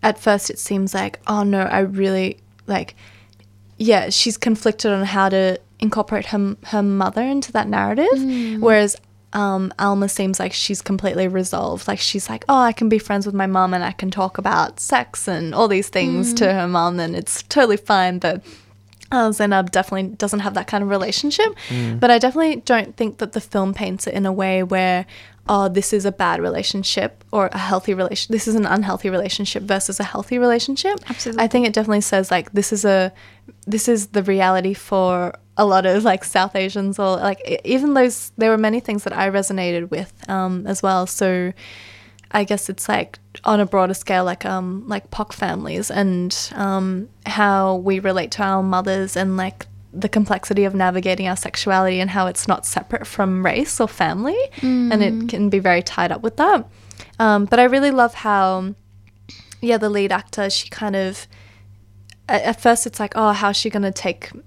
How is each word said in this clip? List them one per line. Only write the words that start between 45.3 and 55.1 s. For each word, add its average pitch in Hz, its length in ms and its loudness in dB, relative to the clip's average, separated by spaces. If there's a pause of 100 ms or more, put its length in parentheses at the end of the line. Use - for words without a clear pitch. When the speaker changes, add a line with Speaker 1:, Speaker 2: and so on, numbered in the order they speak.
Speaker 1:
families 185 580 -6
and, 185 460 0 (200)
um, 190 520 -2 (180)
how 196 500 2
we 190 240 0
relate 190 320 -2
to 208 120 -4
our 190 180 0
mothers 190 540 0
and, 190 220 0
like, 185 300 -8 (260)
the 196 160 -4
complexity 202 560 2
of 196 100 -2
navigating 185 540 0
our 180 80 -2
sexuality 190 640 0
and 190 80 -2
how 185 180 0
it's - 220 -4
not - 160 0
separate - 420 -4
from 185 380 0
race 226 340 -2
or 220 80 2
family. 202 500 -2 (240)
And 247 400 2
it 226 120 2